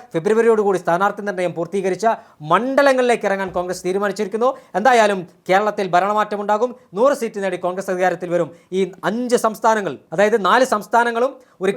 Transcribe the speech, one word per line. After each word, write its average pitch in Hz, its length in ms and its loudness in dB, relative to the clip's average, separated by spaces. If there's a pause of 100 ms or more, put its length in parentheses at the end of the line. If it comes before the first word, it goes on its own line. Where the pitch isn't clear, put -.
(120)
ഫെബ്രുവരിയോടുകൂടി 214 720 2
സ്ഥാനാർത്ഥി 196 440 0
നിർണ്ണയം 180 300 -4
പൂർത്തീകരിച്ച് 185 540 -2 (400)
മണ്ഡലങ്ങളിലേക്ക് 254 760 2
ഇറങ്ങാൻ 196 280 -4
കോൺഗ്രസ് 180 300 -6
തീരുമാനിച്ചിരിക്കുന്നു. 202 600 -2 (300)
എന്തായാലും 214 420 4 (280)
കേരളത്തിൽ 208 460 0
ഭരണമാറ്റമുണ്ടാകും. 208 800 0 (260)
നൂറ് 277 220 4
സീറ്റ് 202 240 -6
നേടി 180 200 -4
കോൺഗ്രസ് 185 300 -4
അധികാരത്തിൽ 180 400 -2
വരും. 170 160 0 (280)
ഈ 190 40 2 (280)
അഞ്ച് 240 360 0
സംസ്ഥാനങ്ങൾ, 214 500 0 (180)
അതായത് 208 240 2 (100)
നാല് 240 260 6
സംസ്ഥാനങ്ങളും 233 600 0 (300)
ഒരു 196 120 0